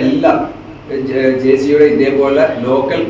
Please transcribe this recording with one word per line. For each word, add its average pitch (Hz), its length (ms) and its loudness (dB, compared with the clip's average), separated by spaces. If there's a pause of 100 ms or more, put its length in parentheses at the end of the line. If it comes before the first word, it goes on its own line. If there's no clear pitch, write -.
എല്ലാ - 300 2 (760)
ജെ-, 131 240 0 (100)
ജെ 131 180 2
സി 139 100 -2
ഐയുടെ 147 240 6
ഇതേപോലെ 135 500 2 (200)
ലോക്കൽ 131 460 -2